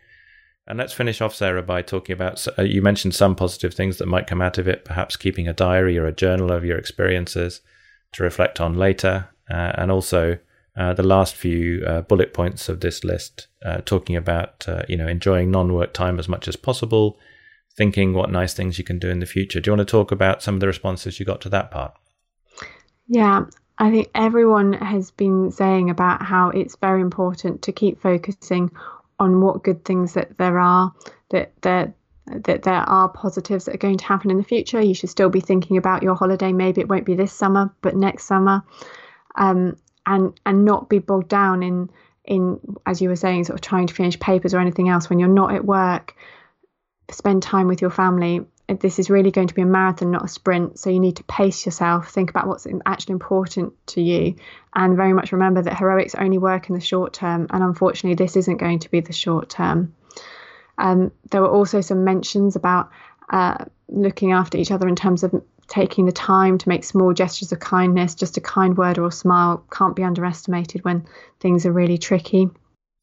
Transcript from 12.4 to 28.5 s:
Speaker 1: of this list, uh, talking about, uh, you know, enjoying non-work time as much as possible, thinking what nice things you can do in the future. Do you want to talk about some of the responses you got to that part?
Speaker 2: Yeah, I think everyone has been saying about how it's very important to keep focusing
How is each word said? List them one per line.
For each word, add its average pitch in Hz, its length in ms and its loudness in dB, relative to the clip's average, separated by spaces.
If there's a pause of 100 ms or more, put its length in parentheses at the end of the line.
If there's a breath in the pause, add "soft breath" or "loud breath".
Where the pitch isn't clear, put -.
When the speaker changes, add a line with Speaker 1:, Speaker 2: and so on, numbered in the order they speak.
Speaker 1:
of 85 120 -6
this 87 220 -4
list, - 460 -8 (160)
uh, 85 140 -6
talking 92 360 -2
about, 85 540 -4
uh, 87 200 -6
you 92 80 -4
know, 80 120 -4
enjoying 90 420 0
non-work 90 420 0
time 90 260 -2
as 87 100 -8
much 90 180 -6
as - 80 -6
possible, 110 640 0 (580 soft breath)
thinking 98 380 0
what 95 160 -2
nice 90 240 -2
things 92 240 -6
you 90 60 -8
can 87 140 -6
do 90 120 -4
in 90 80 -4
the 87 80 -4
future. 98 340 -4
Do 101 100 -2
you 104 60 4
want 101 100 0
to - 40 -14
talk 104 220 2
about 98 300 0
some 101 120 -4
of 95 60 -2
the 98 80 0
responses 92 500 -6
you 95 80 -8
got 95 160 -6
to - 60 -12
that 98 240 -2
part? 69 220 -10 (1120 loud breath)
Speaker 2:
Yeah, 208 380 4 (320)
I 214 120 4
think 220 240 2
everyone 220 600 4
has 196 360 -4
been 190 400 0
saying 190 400 2
about 180 320 0
how 185 280 2
it's - 260 -4
very 190 240 0
important 180 600 -4
to 190 100 -6
keep - 280 -2
focusing 180 720 -2 (480 loud breath)